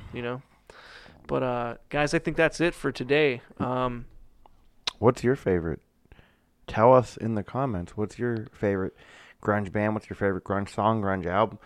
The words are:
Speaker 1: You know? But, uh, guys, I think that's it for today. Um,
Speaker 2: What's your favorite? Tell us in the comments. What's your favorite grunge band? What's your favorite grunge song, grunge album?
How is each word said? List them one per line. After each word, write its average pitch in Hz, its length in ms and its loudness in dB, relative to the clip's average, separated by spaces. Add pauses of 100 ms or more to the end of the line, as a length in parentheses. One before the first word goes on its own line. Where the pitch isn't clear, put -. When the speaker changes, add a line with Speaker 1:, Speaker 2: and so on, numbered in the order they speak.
(120)
Speaker 1:
You 123 100 -8
know? 123 200 -6 (840)
But, 135 160 -2
uh, 120 340 -2 (120)
guys, 147 260 0
I 165 60 0
think - 160 -4
that's 160 240 2
it 165 140 2
for 139 180 -4
today. 139 480 2 (180)
Um, 127 460 -2 (960)
Speaker 2:
What's 117 260 4
your 127 120 2
favorite? 82 440 -2 (880)
Tell 117 260 6
us 123 220 4
in 113 180 -4
the 104 80 -2
comments. 110 540 -6
What's 107 240 -6
your 117 320 -4
favorite 98 420 -2 (480)
grunge 104 300 0
band? 107 220 0
What's 107 160 -8
your 95 60 -8
favorite 98 280 0
grunge 98 240 -2
song, 110 340 2
grunge 95 240 -2
album? 101 400 0